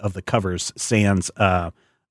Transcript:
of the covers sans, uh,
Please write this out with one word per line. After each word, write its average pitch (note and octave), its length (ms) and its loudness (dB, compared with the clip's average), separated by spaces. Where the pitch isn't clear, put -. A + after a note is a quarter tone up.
of G2+ 100 -4
the F#2 100 -10
covers F#2+ 540 -2
sans, G2+ 640 2
uh, F2+ 340 2